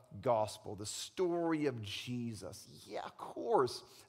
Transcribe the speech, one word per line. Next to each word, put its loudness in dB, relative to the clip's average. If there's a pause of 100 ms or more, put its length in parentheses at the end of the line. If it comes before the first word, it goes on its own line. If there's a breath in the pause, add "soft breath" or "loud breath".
(200 loud breath)
gospel, 0
the -8
story 0
of -2
Jesus? -6 (200)
Yeah, -8
of -12
course, 4 (240 loud breath)